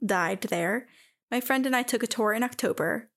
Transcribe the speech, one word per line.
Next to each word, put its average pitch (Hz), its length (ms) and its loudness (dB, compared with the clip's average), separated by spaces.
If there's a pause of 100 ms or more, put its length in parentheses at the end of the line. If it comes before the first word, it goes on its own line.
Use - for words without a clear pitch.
died 185 380 0
there. 185 440 -2 (420)
My 247 120 0
friend 262 260 0
and 262 80 2
I 247 80 2
took 233 220 0
a - 20 -2
tour 214 280 0
in 233 100 0
October, - 720 -2